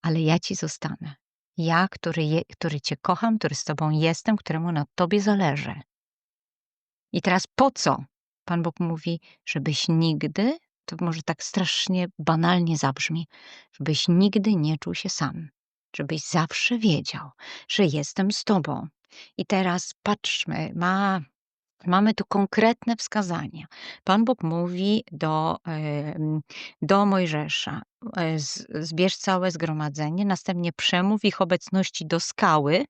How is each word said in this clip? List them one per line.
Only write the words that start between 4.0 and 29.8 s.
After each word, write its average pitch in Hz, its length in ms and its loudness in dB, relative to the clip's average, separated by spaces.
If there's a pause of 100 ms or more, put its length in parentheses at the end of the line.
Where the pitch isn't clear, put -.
któremu 165 360 -2
na 151 120 0 (100)
tobie 185 260 2
zależy. 160 600 0 (1300)
I 175 100 -2
teraz 185 320 2
po 262 160 4
co? - 340 -2 (400)
Pan 170 180 -2
Bóg 170 180 -4
mówi, 165 400 -4 (260)
żebyś 151 420 -2
nigdy, 165 680 2 (260)
to 165 160 -12
może 165 220 -2
tak - 220 -4
strasznie 180 600 0 (120)
banalnie 165 580 2
zabrzmi, 151 500 -2 (460)
żebyś 151 360 -2
nigdy 196 480 4
nie 156 220 0
czuł 170 160 -6
się - 140 -8
sam. 151 400 -6 (480)
Żebyś 147 320 -4
zawsze 180 500 0
wiedział, 151 520 0 (380)
że 208 160 2
jestem 160 480 0
z - 120 -6
tobą. 156 420 0 (500)
I - 100 -6
teraz 185 560 -2
patrzmy, - 720 -2
ma-, 190 440 0 (680)
mamy 202 280 4
tu - 140 -4
konkretne 220 680 2
wskazania. 165 720 -6 (380)
Pan 208 200 4
Bóg 247 180 0
mówi 180 680 0
do, 156 540 0
em, 151 720 -2 (420)
do 196 240 4
Mojżesza, 156 760 0 (340)
e, 160 240 0
z-, - 260 -8 (220)
„Zbierz 180 280 0
całe 185 340 0
zgromadzenie, 156 720 -2